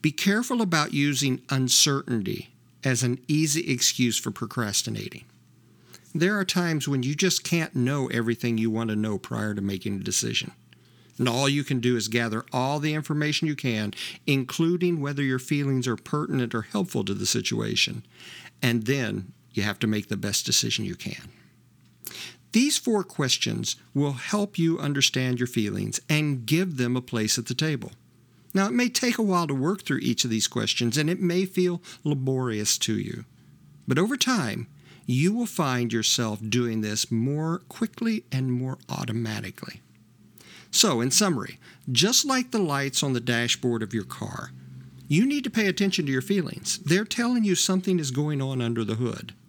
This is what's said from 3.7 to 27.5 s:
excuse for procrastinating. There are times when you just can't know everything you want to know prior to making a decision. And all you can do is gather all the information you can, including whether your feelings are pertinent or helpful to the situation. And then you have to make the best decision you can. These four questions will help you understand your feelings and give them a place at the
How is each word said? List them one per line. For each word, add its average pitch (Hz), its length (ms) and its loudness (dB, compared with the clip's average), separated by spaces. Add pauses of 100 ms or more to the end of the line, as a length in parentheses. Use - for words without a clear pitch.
excuse 120 460 2
for - 120 -4
procrastinating. 107 960 -4 (880)
There 185 240 2
are 196 60 2
times 170 420 0
when 139 160 0
you 139 120 0
just 180 280 2
can't 165 320 -2
know 131 340 0
everything 117 500 0
you 113 120 2
want 110 200 -2
to 107 60 0
know 107 220 0
prior 107 360 -4
to 101 80 -4
making 98 340 -2
a 95 80 -6
decision. - 480 -2 (680)
And 127 100 2
all 131 200 2
you 143 160 2
can 131 160 -2
do 120 160 2
is 107 120 -2
gather 113 440 -2
all 131 260 0
the 147 160 -2
information 151 540 -2
you 147 80 -2
can, 107 380 -2 (320)
including 165 760 2
whether 143 220 -2
your 131 160 2
feelings 135 500 0
are 113 80 0
pertinent 131 580 -2
or 113 80 0
helpful - 420 -2
to 98 100 -2
the 101 120 -4
situation. 113 800 0 (560)
And 117 240 0
then 107 480 -2 (200)
you 104 100 -2
have 101 180 -2
to 113 60 2
make 107 220 0
the 104 80 -4
best 101 280 -2
decision - 400 0
you 95 120 -6
can. - 340 -12 (1200)
These 277 240 4
four 214 260 2
questions 117 720 -2 (180)
will 143 180 2
help 202 460 -2
you 165 200 2
understand 135 600 0
your 123 60 0
feelings 104 600 -2
and 147 360 0
give 160 320 0
them 123 200 2
a 127 60 -2
place 110 360 0
at 117 80 -6
the 123 80 -4